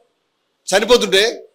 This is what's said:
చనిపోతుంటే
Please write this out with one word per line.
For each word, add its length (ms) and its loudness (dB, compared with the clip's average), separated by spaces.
చనిపోతుంటే 760 0